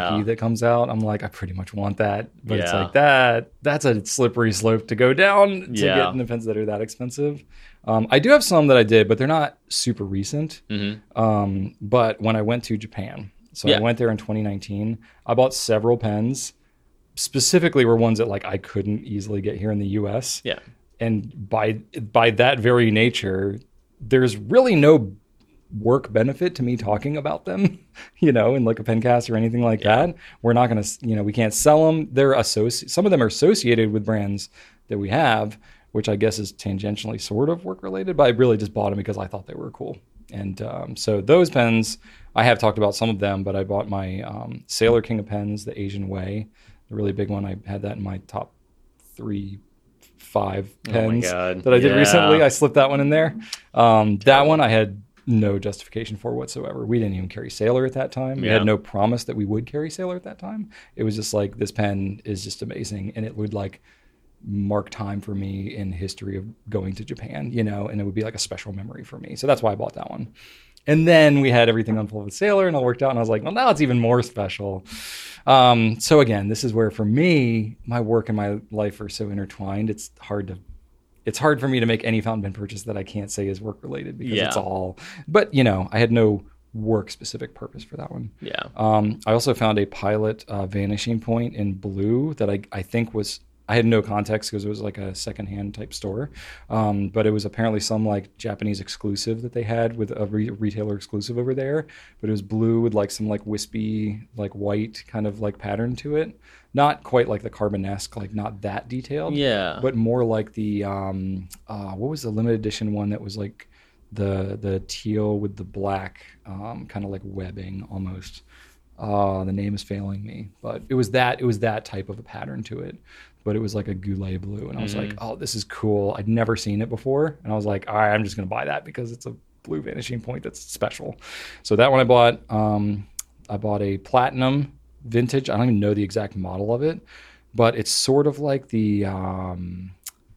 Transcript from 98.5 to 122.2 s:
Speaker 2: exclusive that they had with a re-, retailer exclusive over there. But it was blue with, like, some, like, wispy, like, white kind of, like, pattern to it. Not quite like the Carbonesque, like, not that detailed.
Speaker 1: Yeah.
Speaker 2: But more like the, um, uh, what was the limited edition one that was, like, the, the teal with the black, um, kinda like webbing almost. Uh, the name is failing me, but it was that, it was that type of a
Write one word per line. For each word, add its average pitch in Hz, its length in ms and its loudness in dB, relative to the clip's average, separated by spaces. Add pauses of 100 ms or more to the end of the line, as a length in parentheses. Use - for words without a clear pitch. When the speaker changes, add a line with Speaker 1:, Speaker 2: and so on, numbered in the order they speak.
Speaker 2:
exclusive 107 640 -6
that 120 100 -10
they 117 100 -4
had 113 340 0
with 110 140 -4
a 104 160 -4
re-, 107 240 -2
retailer 104 460 -4
exclusive 104 420 -6
over 127 160 -2
there. 139 320 -2 (340)
But 107 100 -2
it - 20 0
was 101 100 -2
blue 113 380 2
with, 113 140 0
like, 101 180 0
some, 107 160 -6
like, 104 180 -4
wispy, 107 760 -6 (140)
like, 101 200 -8
white 104 500 -4
kind 107 180 -6
of, 104 160 -6
like, 104 180 -4
pattern 110 380 -4
to 147 200 -6
it. 160 200 -4 (380)
Not 143 300 2
quite 120 240 2
like 104 140 -4
the 110 80 -10
Carbonesque, 101 640 -4
like, 101 180 -10
not 104 280 -6
that 107 260 -8
detailed. 147 480 -6
Speaker 1:
Yeah. 104 440 0
Speaker 2:
But 123 140 0
more 117 300 2
like 110 300 -2
the, 104 300 -4
um, 95 640 -6 (200)
uh, 101 240 -10
what 107 180 -6
was 151 120 -8
the 117 80 -6
limited 113 280 0
edition 107 340 -4
one 104 180 -4
that 101 100 -6
was, 104 160 -12
like, 101 320 -12 (440)
the, 98 480 -4
the 98 280 -4
teal 104 500 -2
with 101 180 -6
the 98 80 -12
black, 98 580 -6 (220)
um, 104 480 -12
kinda 101 140 -6
like 98 160 -10
webbing 95 640 -12
almost. 95 540 -10 (560)
Uh, 101 460 0
the 95 80 -4
name 101 220 -4
is 98 100 -8
failing 98 400 -8
me, 107 240 -14 (120)
but 113 280 -10
it 131 60 -2
was 120 180 0
that, 123 280 2
it 123 40 -2
was 110 160 0
that 110 240 -2
type 98 240 -10
of 107 100 -12
a 117 40 -16